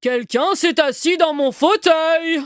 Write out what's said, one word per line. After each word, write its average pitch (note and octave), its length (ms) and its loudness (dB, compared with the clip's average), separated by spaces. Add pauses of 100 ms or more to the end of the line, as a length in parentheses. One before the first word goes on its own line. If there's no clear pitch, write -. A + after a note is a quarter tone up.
Quelqu'un B3 540 -2
s'est D#4+ 260 0
assis D#4 360 0
dans D#4+ 180 2
mon C#4 160 0
fauteuil E4 960 0